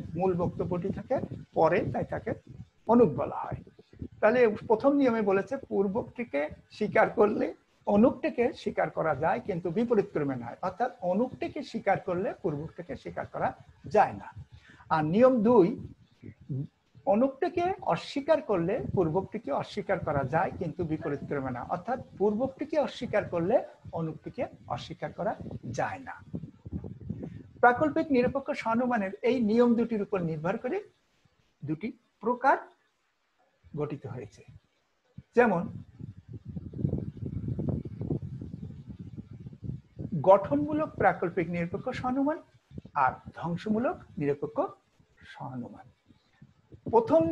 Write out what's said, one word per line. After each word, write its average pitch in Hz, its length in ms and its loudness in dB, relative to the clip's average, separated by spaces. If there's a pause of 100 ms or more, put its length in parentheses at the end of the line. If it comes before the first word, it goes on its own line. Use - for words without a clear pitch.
(200)
মূল 185 120 2 (100)
বক্তব্যটি 175 560 -2
থাকে - 180 -4 (420)
পরে, 165 220 6 (140)
তাই 170 200 -2
তাকে 160 180 -4 (600)
অনুক 233 160 10 (120)
বলা - 220 -6
হয়। - 160 -8 (600)
তাহলে 233 180 6 (300)
প্রথম 233 300 4
নিয়মে 233 300 4
বলেছে 190 240 2 (160)
পূর্বকটিকে 226 720 -2 (360)
স্বীকার 214 300 4 (120)
করলে 233 280 4 (400)
অনুকটিকে 240 580 4 (160)
স্বীকার 185 260 -2 (100)
করা 160 160 2 (100)
যায়, 202 240 2
কিন্তু 180 200 -4 (100)
বিপরীত 226 360 2
ক্রমে 139 300 0
নয়, 117 140 -12 (100)
অর্থাৎ 214 240 -2 (200)
অনুকটিকে 262 480 -2 (120)
স্বীকার 196 260 0 (100)
করলে 185 220 0 (140)
পূর্বকটিকে 165 500 -6 (100)
স্বীকার 170 300 -8
করা 170 160 -2 (460)
যায় 147 260 6
না। - 60 -16 (680)
আর 156 80 4 (100)
নিয়ম 254 200 8 (140)
দুই, 220 200 8 (1500)
অনুকটিকে 277 520 2 (280)
অস্বীকার 285 460 0 (100)
করলে 180 240 2 (220)
পূর্বকটিকে 190 560 0 (100)
অস্বীকার 190 460 -4
করা 143 160 0 (100)
যায়, 170 260 2
কিন্তু 175 220 -4 (100)
বিপরীত 151 380 -2
ক্রমে 135 280 -4
না, 123 40 -8 (120)
অর্থাৎ 233 260 -4 (200)
পূর্বকটিকে 240 580 0 (100)
অস্বীকার 208 360 -2 (100)
করলে 175 220 2 (440)
অনুকটিকে 165 440 -6 (320)
অস্বীকার 151 420 -8
করা 208 160 -2 (460)
যায় 123 280 -4
না। - 80 -12 (1500)
প্রাকল্পিক 294 440 2 (100)
নিরপেক্ষ 247 320 0 (140)
সহানুমানের 226 520 -2 (160)
এই 262 80 2 (120)
নিয়ম 240 200 6 (100)
দুটির 220 260 0
উপর 196 140 -2 (100)
নির্ভর 165 340 -2
করে 285 140 -4 (840)
দুটি 151 240 -4 (360)
প্রকার 254 340 4 (1200)
গঠিত 143 240 -6 (100)
হয়েছে, 110 280 -14 (960)
যেমন 202 260 6 (4000)
গঠনমূলক 294 600 4 (120)
প্রাকল্পিক 180 540 0
নিরপেক্ষ 170 300 -4 (140)
সহানুমান 277 380 0 (640)
আর 127 80 4 (260)
ধ্বংসমূলক 214 600 -2 (240)
নিরপেক্ষ 143 360 -2 (760)
সহানুমান। 123 520 -12 (1080)
প্রথম 254 300 6 (100)